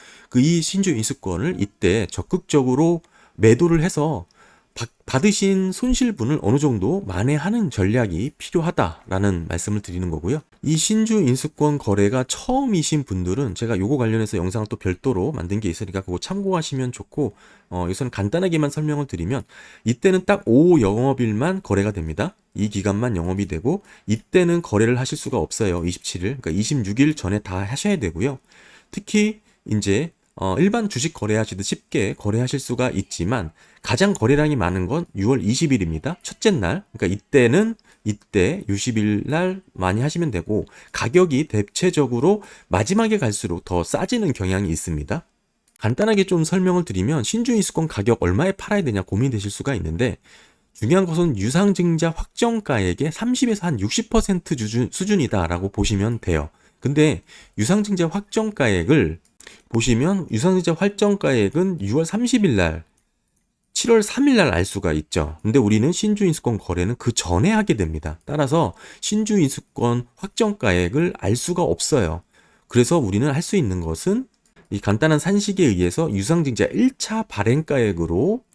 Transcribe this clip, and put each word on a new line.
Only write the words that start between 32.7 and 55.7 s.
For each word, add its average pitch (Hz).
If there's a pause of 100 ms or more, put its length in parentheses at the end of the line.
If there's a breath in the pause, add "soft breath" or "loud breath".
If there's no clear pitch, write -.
있지만, 95 (320 soft breath)
가장 196
거래량이 147
많은 92
건 143 (100)
유월 107
이십 135
일입니다. 92
첫째 -
날. 120
그러니까 98
이때는, 143 (300 soft breath)
이때 107
유십 101
일 104
날 185 (120)
많이 92
하시면 151
되고, 92 (260 loud breath)
가격이 156
대체적으로 143 (260 loud breath)
마지막에 202
갈수록 101
더 87
싸지는 190
경향이 95
있습니다. 82 (540)
간단하게 196
좀 175
설명을 180
드리면, 117
신주 240
인수권 180
가격 113
얼마에 120
팔아야 202
되냐 104
고민되실 104
수가 -
있는데, 87 (560 soft breath)
중요한 175
것은 165
유상증자 165
확정가액의 156
삼십 247
에서 202
한 147
육십 110
퍼센트 196
주준-, 110
수준이다라고 98
보시면 104